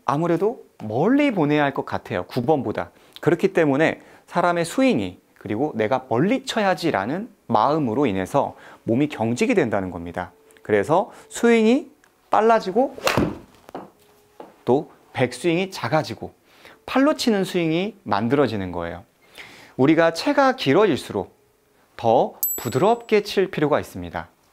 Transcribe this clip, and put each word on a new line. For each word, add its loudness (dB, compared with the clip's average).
아무래도 0
멀리 2
보내야 2
할 0
것 -6
같아요, -6
구 -4
번보다. -2
그렇기 2
때문에 2
사람의 0
스윙이, 0
그리고 -4
'내가 0
멀리 0
쳐야지.'라는 -2
마음으로 0
인해서 -2
몸이 0
경직이 -2
된다는 0
겁니다. -10
그래서 2
스윙이 2
빨라지고 2
또 0
백스윙이 -2
작아지고 -6
팔로 2
치는 0
스윙이 -2
만들어지는 0
거예요. -8
우리가 4
채가 2
길어질수록 0
더 2
부드럽게 0
칠 -2
필요가 0
있습니다. -10